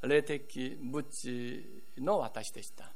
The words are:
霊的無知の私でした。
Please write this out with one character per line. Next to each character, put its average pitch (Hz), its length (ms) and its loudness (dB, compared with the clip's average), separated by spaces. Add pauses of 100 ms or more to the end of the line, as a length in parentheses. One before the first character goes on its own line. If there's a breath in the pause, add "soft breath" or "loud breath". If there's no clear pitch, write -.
霊 147 180 8
的 139 580 -2
無 135 240 0
知 - 800 -4 (140)
の 170 220 4
私 110 320 -2
で 117 100 -6
し - 120 -6
た。 - 220 -6